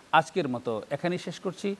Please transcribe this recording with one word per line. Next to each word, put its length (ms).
আজকের 360
মতো 420
এখানেই 300
শেষ 200
করছি। 400